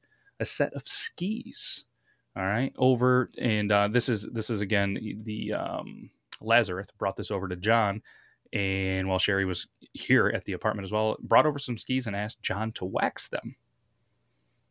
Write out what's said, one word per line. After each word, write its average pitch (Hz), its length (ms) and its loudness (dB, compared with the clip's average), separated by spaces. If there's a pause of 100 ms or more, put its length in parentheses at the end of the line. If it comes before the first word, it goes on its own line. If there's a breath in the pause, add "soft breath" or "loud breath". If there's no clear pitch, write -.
(400)
a 113 60 0
set - 280 0
of 139 140 -8
skis, - 960 -4 (500)
all 98 80 -4
right, 110 340 0
over, 127 600 4
and, 107 340 0
uh, 104 160 4
this 117 220 2
is, 107 220 0
this 113 180 -4
is 107 120 0
again, 101 600 -2
the, 107 300 -4
um, 101 560 -6 (320)
Lazarus 107 460 2 (100)
brought 98 200 -2
this 101 140 -4
over 95 160 -2
to 92 80 -2
John, 104 460 2 (520 soft breath)
and 95 540 0
while 92 120 2
Sherry 98 260 2
was 92 220 -4 (260)
here 113 400 2
at 101 120 -4
the 98 80 -6
apartment 101 320 -2
as 92 60 -6
well, 110 300 0
brought 117 240 6
over 147 140 0
some 120 180 -6
skis 127 300 -4
and 101 80 -4
asked 104 260 -6
John 110 320 -2
to - 120 -6
wax - 420 -2
them. - 280 -8 (1160)